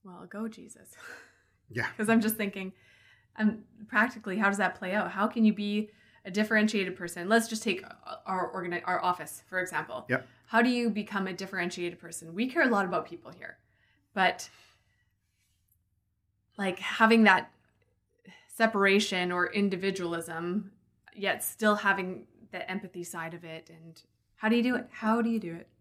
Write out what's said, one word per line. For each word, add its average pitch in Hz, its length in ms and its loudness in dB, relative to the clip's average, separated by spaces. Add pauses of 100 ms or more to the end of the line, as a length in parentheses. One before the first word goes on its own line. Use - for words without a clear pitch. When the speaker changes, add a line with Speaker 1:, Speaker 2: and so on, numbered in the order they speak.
Speaker 1:
Well, 180 260 -18
go 214 200 -6
Jesus. - 460 -18
<laughs> - 100 -20 (680)
Speaker 2:
Yeah. 113 220 -2
Speaker 1:
'Cause 214 140 -2
I'm 226 100 8
just 214 160 0
thinking, 196 380 -6 (640)
um, 214 220 2 (280)
practically, 220 500 -2
how 196 120 2
does 196 80 0
that 190 180 0
play 185 180 -6
out? 190 180 0
How 196 140 0
can 226 200 2
you 214 80 8
be 208 360 -2 (360)
a 196 40 -12
differentiated 208 680 0
person? 175 320 -8
Let's 226 180 4
just 220 160 -6
take 185 180 -2 (440)
our 190 280 -2
organi-, 175 300 -4
our 180 180 -2
office, 175 460 -4
for 185 140 -6
example. 156 480 -6
Speaker 2:
Yep. 127 180 -2 (200)
Speaker 1:
How 226 140 2
do 247 80 4
you 240 200 0
become 202 380 -4
a 185 60 -6
differentiated 175 640 -6
person? 165 380 -14
We 240 140 -2
care 311 140 2
a 269 60 4
lot 202 160 4
about 165 220 -2
people - 240 -16
here, - 260 -18 (560)
but, - 360 0 (2000)
like, 190 220 -2
having 226 440 6
that 190 260 6 (1000)
separation 196 840 4
or 175 220 2
individualism, 175 1200 -2 (420)
yet 196 260 -2
still 214 340 2
having 190 500 0 (260)
the 185 180 -10
empathy 185 360 -8
side 165 280 -10
of 170 120 -16
it, 160 240 -14
and 165 320 -20 (340)
how 220 140 0
do 233 80 6
you 233 60 4
do 247 120 2
it? 247 160 -4
How 226 300 0
do 233 80 2
you 226 100 0
do 165 160 -8
it? - 140 -16 (120)